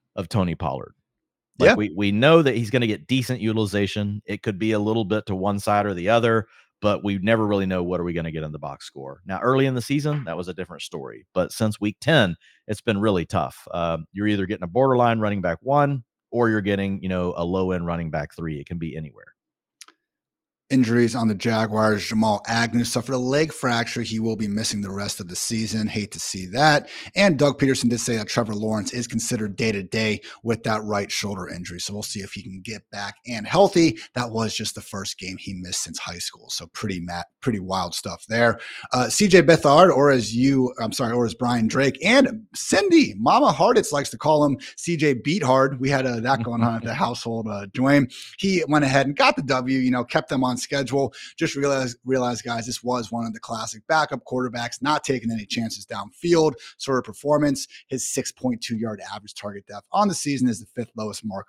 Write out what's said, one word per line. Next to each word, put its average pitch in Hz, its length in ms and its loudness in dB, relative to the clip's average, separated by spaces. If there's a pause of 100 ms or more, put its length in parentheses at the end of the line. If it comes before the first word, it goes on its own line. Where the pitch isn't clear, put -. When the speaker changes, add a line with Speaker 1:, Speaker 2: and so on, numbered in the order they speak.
(140)
Speaker 1:
of 95 140 -8
Tony 90 260 0
Pollard. 67 400 -8 (640)
Like, 147 120 8
Speaker 2:
Yeah. 240 40 8
Speaker 1:
we, 107 200 -2
we 101 180 0
know 151 300 6
that 131 140 2
he's 113 140 -4
gonna 120 160 2
get 107 220 -4
decent 127 320 -2
utilization. 104 840 0
It 101 180 -8
could 101 160 -4
be 110 140 0
a 107 60 2
little 110 260 0
bit 104 220 -2
to 101 80 -4
one 98 240 0
side 104 260 2
or 101 100 -2
the 87 140 -4
other, 113 380 4 (340)
but 101 220 2
we 98 160 0
never 110 260 2
really 101 220 2
know 92 160 0
what 87 180 -2
are 87 40 -4
we 87 80 -4
gonna 82 180 -4
get 78 140 -6
in 78 80 -10
the 76 80 -10
box 71 260 -12
score. 67 400 -16
Now, 92 140 -6
early 135 260 2
in 131 80 -2
the 120 80 -4
season, 147 420 -4
that 82 120 -6
was 87 100 -8
a 87 80 -10
different 85 280 -12
story. 64 520 -14
But 92 180 -2
since 107 280 -2
week 104 200 -2
ten, 120 360 2 (320)
it's 104 120 -6
been 104 200 -2
really 98 260 0
tough. - 460 -4
Um, 82 400 -4
you're 104 160 -2
either 101 180 0
getting 92 180 -6
a 87 40 -6
borderline 120 500 4
running 101 240 0
back 85 180 -2
one, 143 440 2 (260)
or 117 200 2
you're 107 100 2
getting, 98 420 -2
you 92 60 -4
know, 90 300 0
a 85 60 -2
low-end 92 420 0
running 85 240 -4
back 73 260 -6
three. 80 240 -8
It 69 60 -14
can 85 100 -10
be 80 180 -8
anywhere. 78 400 -14 (1400)
Speaker 2:
Injuries 117 460 4
on 117 120 2
the 107 60 2
Jaguars. 110 720 2
Jamal 110 400 0
Agnew 117 380 0
suffered 120 300 -4
a 127 40 0
leg 143 360 0
fracture. 120 480 -2
He 113 180 -4
will 113 160 -2
be 107 100 -4
missing 104 360 -4
the 98 80 -6
rest 98 280 -6
of 98 80 -10
the 90 80 -14
season. 110 520 -2
Hate 104 260 -4
to - 80 -14
see 95 280 -8
that. 143 420 2 (260)
And 185 220 4
Doug 143 180 4
Peterson 131 320 2
did 117 120 0
say 117 180 -2
that 107 100 -6
Trevor 110 260 -2
Lawrence 107 380 -2
is 120 140 -6
considered 110 500 -4
day-to-day 107 640 -2 (220)
with 113 220 -2
that 110 200 -2
right 104 260 -2
shoulder 95 380 -6
injury. 90 320 -12
So - 140 -8
we'll 104 80 -8
see - 180 -8
if 98 120 -12
he 101 100 -12
can 95 200 -14
get 104 280 -12
back 101 240 -10 (120)
and 113 200 -8
healthy. 170 500 4 (160)
That 123 180 -6
was 110 240 -2
just - 200 -6
the 104 80 -14
first - 360 -10
game 92 200 -10
he - 160 -12
missed 87 300 -8
since 82 140 -12
high 87 200 -10
school. - 320 -12
So - 240 -10
pretty 98 260 -6
ma-, 87 220 -8 (180)
pretty 110 200 -2
wild 90 340 -4
stuff - 340 -10
there. 117 320 2 (320)
Uh, 123 160 0
C 208 180 2
J 180 140 8
Beathard, 156 560 8
or 143 140 6
as 117 260 2
you, 131 460 4
I'm 110 100 -4
sorry, 117 220 -2
or 123 100 2
as 110 80 -2
Brian 120 340 0
Drake 135 380 2
and 262 500 4
Cindy, 339 600 4
Mama 180 380 4
Harditz 196 360 4
likes 143 200 -2
to - 80 -12
call 151 260 4
him 135 140 2 (180)
C 170 220 -4
J 143 160 4
Beathard. 135 640 2
We 135 80 0
had, 135 160 2
uh, 120 160 -2
that 120 220 0
going 117 200 -2
on 117 120 2
at 113 100 -8
the 113 100 -6
Speaker 1:
<laughs> 151 140 -2
Speaker 2:
household, 113 400 -6
uh, 101 240 -8
Dwayne. 135 400 4 (240)
He 190 320 0
went 147 160 4
ahead 135 220 4
and 139 100 -4
got 165 180 6
the - 100 -6
W, 131 340 0
you 127 120 2
know, 123 140 0
kept - 240 -2
them 131 160 0
on 135 140 0
schedule. 139 560 -2 (220)
Just 160 180 -2
realized, 135 500 -2
realized, 123 380 0
guys, 117 240 -6
this 120 160 -8
was 120 300 -4
one 117 120 -4
of 113 80 -8
the 107 60 -12
classic 110 480 -10
backup 151 380 0
quarterbacks, 120 580 -6
not 147 220 0
taking 120 260 -2
any 107 160 -6
chances 113 400 -6
downfield 156 680 0 (240)
sort 135 200 -2
of 120 60 -4
performance. 147 640 0 (180)
His - 260 -6
six - 200 -4
point 123 280 -4
two 117 160 -6
yard 107 240 -6 (140)
average 104 200 -16
target 101 340 -12
depth 101 240 -16
on 208 160 4
the 180 60 0
season 135 340 0
is 110 100 -2
the 113 80 -18
fifth - 300 -10
lowest 107 280 -8
mark 98 240 -8